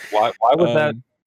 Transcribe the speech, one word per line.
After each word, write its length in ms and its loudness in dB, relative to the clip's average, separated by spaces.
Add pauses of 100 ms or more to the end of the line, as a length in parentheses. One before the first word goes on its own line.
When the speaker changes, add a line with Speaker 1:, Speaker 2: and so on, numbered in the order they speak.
Speaker 1:
<laughs> 80 -18
Why, 300 0
why 160 2
was 180 0
that, 220 0
Speaker 2:
Um, 80 -18 (240)